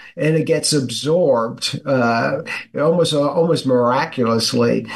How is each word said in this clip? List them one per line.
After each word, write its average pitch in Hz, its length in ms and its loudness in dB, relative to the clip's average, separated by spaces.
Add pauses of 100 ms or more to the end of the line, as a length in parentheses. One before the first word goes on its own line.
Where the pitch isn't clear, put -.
(160)
and 160 200 0
it 151 100 0
gets 151 260 0
absorbed, 131 1120 0
uh, 127 560 0 (380)
almost, 160 340 2
uh, 143 140 2
almost 165 380 0
miraculously, 120 1200 0 (100)